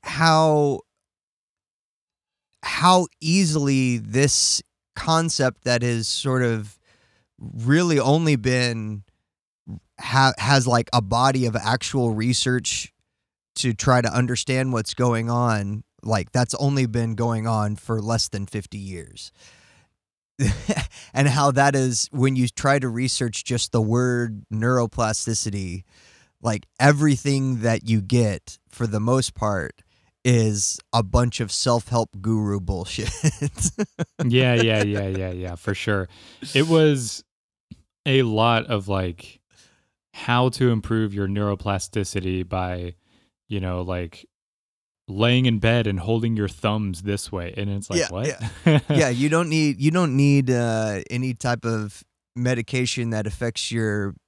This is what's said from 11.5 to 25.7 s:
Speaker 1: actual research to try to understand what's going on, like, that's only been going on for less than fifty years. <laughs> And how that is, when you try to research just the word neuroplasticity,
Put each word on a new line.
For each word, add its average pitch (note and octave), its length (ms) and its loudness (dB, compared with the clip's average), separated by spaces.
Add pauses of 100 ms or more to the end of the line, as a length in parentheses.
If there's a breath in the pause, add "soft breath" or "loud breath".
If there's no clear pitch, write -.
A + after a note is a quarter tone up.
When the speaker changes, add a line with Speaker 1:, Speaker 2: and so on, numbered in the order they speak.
Speaker 1:
actual A#2+ 560 0
research A#2+ 800 -2 (640)
to B2 180 -2
try B2 280 4
to A2+ 120 -2
understand B2+ 580 0
what's A2+ 220 -2
going A#2 360 0
on, A2 540 -2 (200)
like, A2 280 -2
that's B2 240 0
only C#3 300 0
been A2+ 300 -2
going A2+ 320 -2
on G#2+ 280 0
for A2 260 -4
less A2+ 280 -2
than G2 160 -6
fifty G#2 320 -10
years. F#2 540 -14 (1080 soft breath)
<laughs> C3+ 140 2 (600 loud breath)
And C#3 140 2
how C#3+ 240 4
that C#3 240 4
is, C3 360 0
when C3+ 240 2
you B2 120 2
try C#3 320 0
to C3 80 -2
research A#2+ 560 -4
just - 280 -2
the A#2 100 2
word A#2+ 640 0 (100)
neuroplasticity, A2 1300 -2 (580 soft breath)